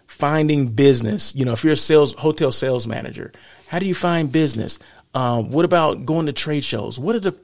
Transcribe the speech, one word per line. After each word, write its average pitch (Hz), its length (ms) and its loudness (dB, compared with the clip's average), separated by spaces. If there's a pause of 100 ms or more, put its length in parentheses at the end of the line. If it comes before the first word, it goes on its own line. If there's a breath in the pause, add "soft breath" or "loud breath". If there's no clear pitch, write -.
finding 151 600 0
business. 120 680 2
You 131 100 -2
know, 120 80 -2
if 113 100 -4
you're 156 100 4
a 143 40 2
sales, 151 360 4
hotel 151 380 0
sales 123 340 -2
manager, - 460 -10 (360 loud breath)
how 170 120 -6
do 190 80 -2
you 180 80 0
find 165 360 0
business? 127 460 -2 (380 loud breath)
Um, 120 340 0
what 160 160 2
about 165 400 0
going 160 220 0
to 147 60 -4
trade 147 300 -4
shows? 110 360 -6
What 185 160 -2
are 233 40 -2
the, 185 240 -2